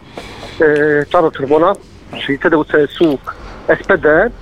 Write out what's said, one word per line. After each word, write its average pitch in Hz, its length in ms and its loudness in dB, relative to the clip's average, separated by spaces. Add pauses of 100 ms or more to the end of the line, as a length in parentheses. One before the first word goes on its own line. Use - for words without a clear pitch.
(600)
e, 147 460 2
czarno-czerwona, 160 680 2 (540)
czyli 139 120 -4
C 175 120 0
D 160 80 4
U, 147 60 0
C - 140 0
S 147 220 -2
U, 151 180 2 (500)
S 160 180 0
P 190 120 2
D. 156 320 2 (120)